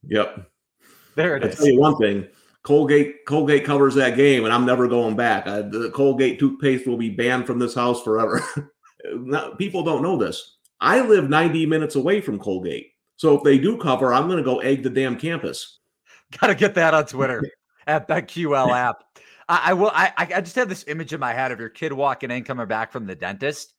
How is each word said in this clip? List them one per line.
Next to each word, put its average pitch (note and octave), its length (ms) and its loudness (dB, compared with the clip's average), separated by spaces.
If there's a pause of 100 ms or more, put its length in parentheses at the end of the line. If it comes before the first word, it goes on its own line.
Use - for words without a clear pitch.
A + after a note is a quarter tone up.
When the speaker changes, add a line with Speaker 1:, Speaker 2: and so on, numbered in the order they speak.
Speaker 1:
Yep. G2 420 -4 (640)
Speaker 2:
There D#3+ 220 0
it B2 60 -4
Speaker 1:
I'll G#2+ 60 0
Speaker 2:
is. - 60 -8
Speaker 1:
tell D3 120 4
you C3 120 6
one D3 180 4
thing. G2+ 300 0 (360)
Colgate, C#3+ 640 2
Colgate C#3+ 360 2
covers C#3 300 2
that B2+ 220 2
game, C3 280 4
and A2 100 2
I'm B2 120 2
never B2 220 2
going A#2 280 0
back. A2 300 0
I, G#2 160 -6
the A2 320 -6
Colgate C3+ 460 2
toothpaste C3+ 480 0
will A#2+ 100 -2
be A#2 140 -4
banned A#2+ 340 -2
from A#2+ 140 -4
this A#2 160 -2
house B2 260 0
forever. A2 420 0 (120)
<laughs> - 580 -14
Not, C3 460 -8
people F#3 240 -4
don't D3+ 180 0
know F3 160 0
this. F2+ 400 -6 (240)
I G#3 200 4
live G3+ 280 4
ninety D#3+ 380 2
minutes D#3 280 0
away F3 260 0
from G#2 180 -6
Colgate. F#2 540 -6 (240)
So D3 200 4
if C#3+ 60 -2
they C#3 160 6
do F#3+ 180 0
cover, C3 360 0
I'm C#3+ 140 2
gonna F3 160 -2
go B2+ 160 0
egg C3 240 0
the B2+ 60 -2
damn C3 280 -2
campus. - 600 -8 (640)
Speaker 2:
Gotta G#3+ 140 2
get G3+ 220 0
that D#3+ 180 4
on D3+ 120 4
Twitter B2+ 360 -4 (260)
Speaker 1:
<laughs> - 200 -16
Speaker 2:
at D3 200 -2
Bet D#3+ 200 -4
Q D#3 280 -2
L B2+ 160 2
app. B2 320 -2 (440)
I, E3+ 200 2
I F3+ 60 4
will. G3 200 2
I, F3+ 240 2
I F3 240 -2
just E3+ 160 -10
have B3 120 0
this F#3+ 180 -10
image D3+ 260 -8
in C#3+ 60 -8
my B2+ 140 -4
head B2+ 180 -4
of A2+ 80 -8
your A2+ 100 -10
kid D3+ 240 -8
walking C3+ 360 -2
in, B2 140 -6
coming A#2+ 240 -8
back A2 240 -4
from A2+ 160 -10
the F#2+ 80 -10
dentist G2+ 640 -8